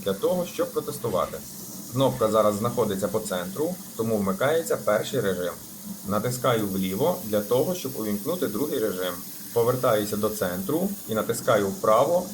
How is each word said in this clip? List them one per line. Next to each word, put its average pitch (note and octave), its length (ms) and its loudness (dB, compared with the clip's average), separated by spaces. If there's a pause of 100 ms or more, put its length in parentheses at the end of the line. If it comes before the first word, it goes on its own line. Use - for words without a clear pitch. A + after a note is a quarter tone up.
для G2 80 2
того, F3 320 0
щоб - 280 -4
протестувати. G2+ 680 -2 (540)
Кнопка B2 360 4
зараз G#2 260 6
знаходиться G#2 540 0
по G#2 100 0
центру, G2 560 -4 (220)
тому A2 200 0
вмикається B2+ 600 2
перший G#2+ 440 0
режим. F2+ 320 0 (560)
Натискаю A#2 580 0
вліво G2 580 0
для G#2 160 0
того, C3 340 2
щоб - 220 -6
увімкнути A2 500 -2
другий A#2+ 320 -2
режим. F#2 360 0 (400)
Повертаюся A#2 640 2
до G#2 120 2
центру G2+ 600 -2 (200)
і A2 60 -2
натискаю G#2+ 540 2
вправо G#2+ 540 4 (120)